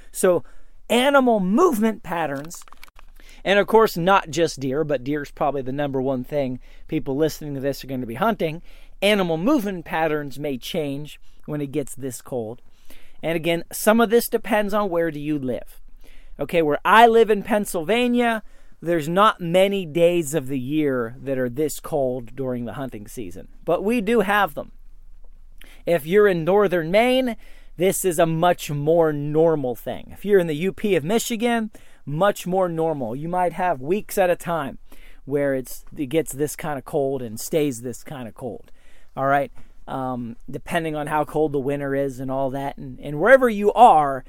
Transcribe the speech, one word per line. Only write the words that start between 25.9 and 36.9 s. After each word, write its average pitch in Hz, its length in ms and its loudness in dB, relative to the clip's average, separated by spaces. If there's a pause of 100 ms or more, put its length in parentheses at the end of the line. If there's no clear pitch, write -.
you're 202 240 6
in 170 160 2
northern 180 460 2
Maine, 247 460 2 (420)
this 180 260 2
is 170 140 2
a 170 80 6
much 165 440 2
more 156 420 4
normal 151 600 2
thing. 107 380 -10
If - 120 -14
you're 196 160 6
in 170 60 2
the 156 100 -4
U 180 160 -2
P 202 240 0
of 139 80 0
Michigan, 226 680 0 (340)
much 180 420 0
more 185 220 2
normal. 156 480 -2
You 156 120 -8
might 180 240 0
have 170 280 -2
weeks 185 380 -2
at 185 120 4
a 170 60 2
time 156 420 -6 (460)
where 143 300 0
it's, 127 300 -8 (120)
it 156 100 -6
gets 147 260 -2
this 143 240 -4
kinda 147 260 -6
cold 139 400 -2